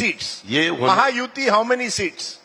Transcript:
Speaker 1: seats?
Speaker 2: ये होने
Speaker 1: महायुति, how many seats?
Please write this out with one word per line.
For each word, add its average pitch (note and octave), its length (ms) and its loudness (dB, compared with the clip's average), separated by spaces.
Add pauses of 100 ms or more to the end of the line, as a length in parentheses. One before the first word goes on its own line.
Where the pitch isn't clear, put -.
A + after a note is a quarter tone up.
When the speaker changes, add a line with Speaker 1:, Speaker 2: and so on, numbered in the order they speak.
Speaker 1:
seats? G#3+ 240 -4 (200)
Speaker 2:
ये D3 220 2
होने C3 180 -2
Speaker 1:
महायुति, B3 600 2
how G#3+ 180 4
many B3 260 -2
seats? - 340 -6 (220)